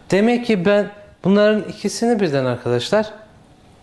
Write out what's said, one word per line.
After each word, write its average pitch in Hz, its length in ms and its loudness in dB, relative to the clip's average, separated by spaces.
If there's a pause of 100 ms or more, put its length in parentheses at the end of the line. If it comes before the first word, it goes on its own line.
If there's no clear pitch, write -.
(100)
Demek 233 360 2
ki 196 180 0
ben 202 260 2 (340)
bunların 208 440 2
ikisini 233 520 -4
birden 139 240 0
arkadaşlar 123 680 -2 (720)